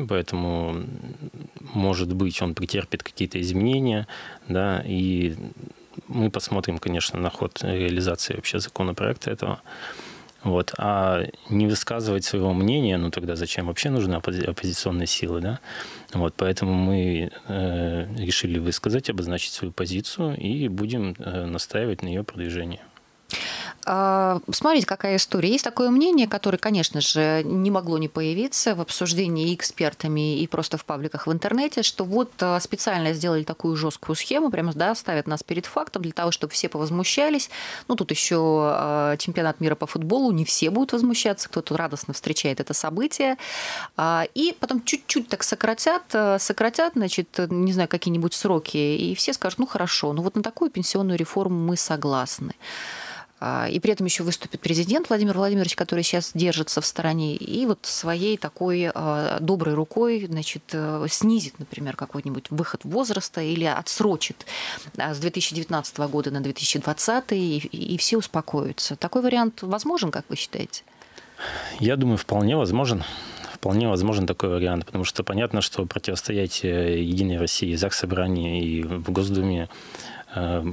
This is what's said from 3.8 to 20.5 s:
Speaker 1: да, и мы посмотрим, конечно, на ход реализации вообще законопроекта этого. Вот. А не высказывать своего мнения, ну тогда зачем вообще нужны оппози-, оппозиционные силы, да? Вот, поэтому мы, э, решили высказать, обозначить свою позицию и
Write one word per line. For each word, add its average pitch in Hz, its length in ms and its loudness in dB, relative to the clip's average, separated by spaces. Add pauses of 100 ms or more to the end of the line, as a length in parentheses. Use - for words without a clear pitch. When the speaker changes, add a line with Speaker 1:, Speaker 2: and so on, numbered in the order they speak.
Speaker 1:
да, 92 380 0
и 92 480 0 (720)
мы 110 240 0
посмотрим, 95 480 -2
конечно, 87 400 -2
на 90 120 0
ход - 320 -4
реализации 90 720 0
вообще - 240 -4
законопроекта 101 720 -2
этого. 98 300 -4 (840)
Вот. 90 360 0
А 95 460 2 (260)
не 104 160 4
высказывать 107 580 0
своего 95 300 2
мнения, 104 420 4
ну 85 140 0
тогда 87 260 -4
зачем 85 300 -4
вообще 87 240 -2
нужны 101 240 2
оппози-, 90 340 -2
оппозиционные 90 580 -2
силы, 85 340 -2
да? 107 200 -2 (540)
Вот, 85 220 0
поэтому 95 360 0
мы, 92 580 2 (160)
э, 87 600 -2 (100)
решили 90 420 -2
высказать, 107 520 0
обозначить 87 420 -4
свою 87 200 -6
позицию 104 640 -4
и 127 300 -2